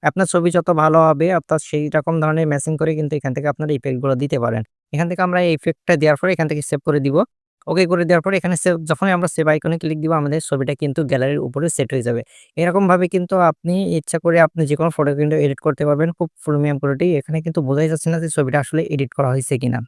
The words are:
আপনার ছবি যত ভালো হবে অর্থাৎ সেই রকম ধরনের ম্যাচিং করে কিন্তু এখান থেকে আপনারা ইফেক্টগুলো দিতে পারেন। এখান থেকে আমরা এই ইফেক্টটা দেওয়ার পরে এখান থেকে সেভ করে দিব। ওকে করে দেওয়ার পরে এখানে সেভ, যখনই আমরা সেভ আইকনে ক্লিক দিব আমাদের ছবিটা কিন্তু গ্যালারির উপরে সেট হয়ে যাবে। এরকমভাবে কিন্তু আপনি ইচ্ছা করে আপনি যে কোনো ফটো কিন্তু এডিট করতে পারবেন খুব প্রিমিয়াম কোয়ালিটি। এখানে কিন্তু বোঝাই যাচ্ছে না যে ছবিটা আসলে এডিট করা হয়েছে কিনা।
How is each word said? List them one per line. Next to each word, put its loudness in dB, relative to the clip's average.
আপনার 0
ছবি 2
যত 0
ভালো 4
হবে 2
অর্থাৎ -2
সেই -2
রকম 0
ধরনের 0
ম্যাচিং -2
করে 0
কিন্তু -2
এখান -4
থেকে -4
আপনারা -2
ইফেক্টগুলো -2
দিতে -2
পারেন। -2
এখান -2
থেকে -4
আমরা 0
এই 2
ইফেক্টটা -2
দেওয়ার 4
পরে 0
এখান 0
থেকে -4
সেভ -2
করে 2
দিব। 2
ওকে 2
করে 0
দেওয়ার 2
পরে -2
এখানে 0
সেভ, 0
যখনই 0
আমরা 0
সেভ 0
আইকনে 0
ক্লিক -4
দিব -2
আমাদের -2
ছবিটা -2
কিন্তু -2
গ্যালারির 0
উপরে -4
সেট -2
হয়ে -2
যাবে। -2
এরকমভাবে 2
কিন্তু -2
আপনি -4
ইচ্ছা -4
করে 4
আপনি -2
যে 2
কোনো 0
ফটো 0
কিন্তু 2
এডিট 0
করতে 0
পারবেন 2
খুব -4
প্রিমিয়াম 0
কোয়ালিটি। 0
এখানে -4
কিন্তু -2
বোঝাই 2
যাচ্ছে -2
না 0
যে -4
ছবিটা 0
আসলে -2
এডিট -2
করা 0
হয়েছে -2
কিনা। -2